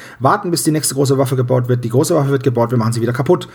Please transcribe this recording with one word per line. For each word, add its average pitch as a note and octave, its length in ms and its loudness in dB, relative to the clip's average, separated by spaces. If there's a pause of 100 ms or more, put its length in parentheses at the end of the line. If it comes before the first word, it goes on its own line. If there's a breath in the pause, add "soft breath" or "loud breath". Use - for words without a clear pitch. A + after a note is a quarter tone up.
(200 loud breath)
warten, F3+ 320 0
bis D#3+ 120 -2
die D#3+ 80 0
nächste D3+ 240 -2
große C3+ 220 2
Waffe C3+ 180 0
gebaut B2+ 340 0
wird. A#2+ 140 0
Die A#2 60 -4
große D#3 260 2
Waffe C#3 160 0
wird C3+ 120 0
gebaut, A#2+ 280 0
wir B2 60 2
machen A2+ 160 0
sie A#2 80 -4
wieder A#2 120 0
kaputt. F3 420 0